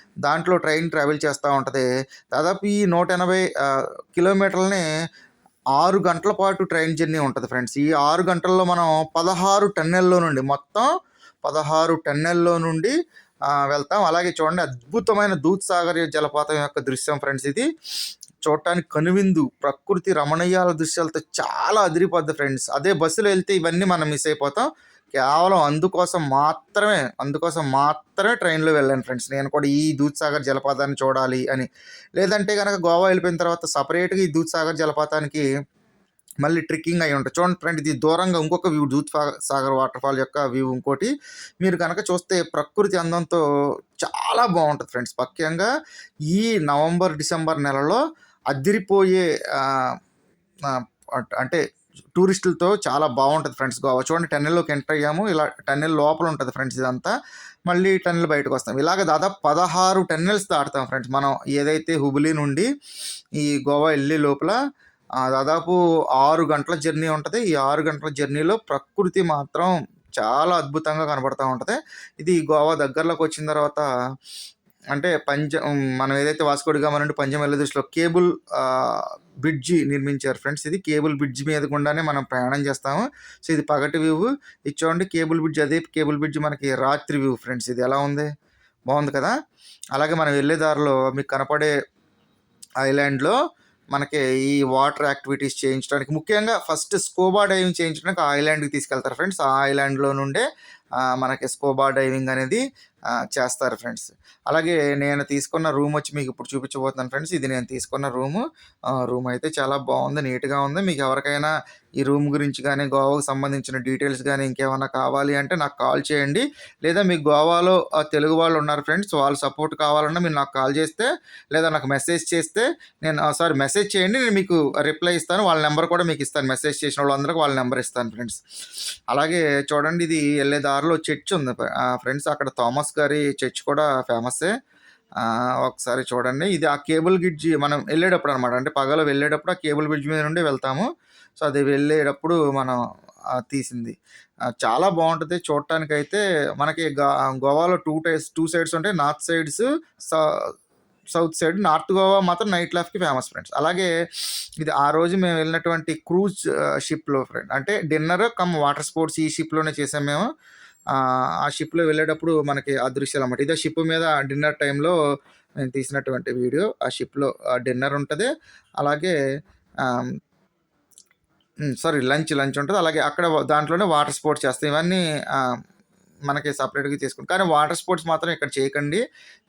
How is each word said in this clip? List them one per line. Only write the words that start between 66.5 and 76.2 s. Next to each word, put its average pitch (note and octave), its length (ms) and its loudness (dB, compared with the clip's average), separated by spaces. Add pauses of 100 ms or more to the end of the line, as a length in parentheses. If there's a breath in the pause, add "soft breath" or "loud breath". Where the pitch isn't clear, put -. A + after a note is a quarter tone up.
జర్నీ D#3 340 -2
ఉంటది. D#3 320 -2
ఈ G3 140 2
ఆరు C#3+ 280 2
గంటల D3+ 260 -4
జర్నీలో D3 480 0
ప్రకృతి F#3 640 -2
మాత్రం D#3+ 640 0 (340)
చాలా C#3+ 360 4
అద్భుతంగా D#3 480 -2
కనబడతా C3+ 420 -2
ఉంటది. C3 340 -2 (400 loud breath)
ఇది D#3+ 320 2
గోవా D3+ 220 4
దగ్గరలోకి D#3 480 0
వచ్చిన D#3 240 -4
తర్వాత, D3+ 340 -2 (1120 loud breath)
అంటే D3 260 0
పంజ-, D3 440 -2 (360)
మనం C3+ 220 0
ఏదైతే D3+ 260 0